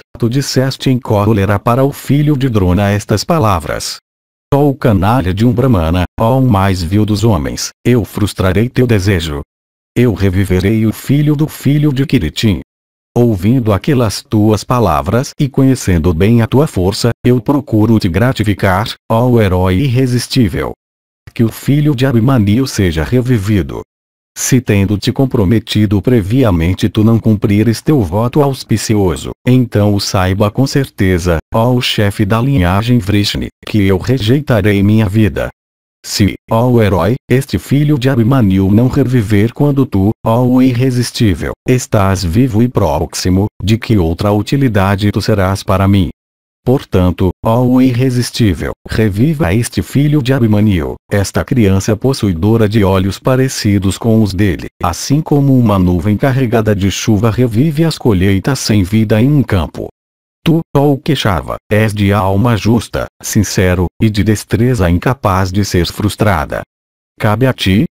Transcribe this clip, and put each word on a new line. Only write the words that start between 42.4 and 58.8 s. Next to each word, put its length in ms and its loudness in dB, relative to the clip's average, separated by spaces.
e 60 2
próximo, 800 -2
de 160 0
que 200 0
outra 340 0
utilidade 800 0
tu 80 -2
serás 440 0
para 240 0
mim? 220 2
Portanto, 680 0
ó 180 0
o 200 2
irresistível, 880 0
reviva 640 0
este 280 -2
filho 400 0
de 120 0
Abhimanyu, 640 0
esta 340 -2
criança 520 0
possuidora 720 0
de 140 2
olhos 360 0
parecidos 800 0
com 240 2
os 120 0
dele, 340 -2
assim 380 -2
como 360 2
uma 220 2
nuvem 360 0
carregada 600 0
de 160 0
chuva 400 0
revive 520 0
as 140 -2
colheitas 640 0
sem 240 0